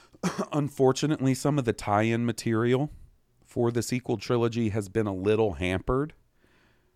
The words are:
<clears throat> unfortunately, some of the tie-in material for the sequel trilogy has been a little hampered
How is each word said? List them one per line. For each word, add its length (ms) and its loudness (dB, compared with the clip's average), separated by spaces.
<clears throat> 280 -4
unfortunately, 840 0
some 240 0
of 80 -2
the 80 2
tie-in 520 0
material 680 0
for 280 0
the 100 0
sequel 360 -2
trilogy 520 0
has 180 -4
been 200 -2
a 80 -2
little 380 2
hampered 600 -2